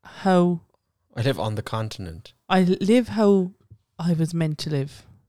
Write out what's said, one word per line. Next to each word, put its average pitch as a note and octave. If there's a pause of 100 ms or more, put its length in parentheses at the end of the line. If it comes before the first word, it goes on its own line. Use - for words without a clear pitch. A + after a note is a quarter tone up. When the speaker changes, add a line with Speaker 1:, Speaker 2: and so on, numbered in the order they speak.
Speaker 1:
how" F3 (540)
Speaker 2:
I A#2+
live A2
on G#2+
the G#2
continent. G#2 (160)
Speaker 1:
"I F#3+
live G3+
how G3+ (480)
I E3+
was D#3+
meant D#3+
to D#3
live. C#3+ (260)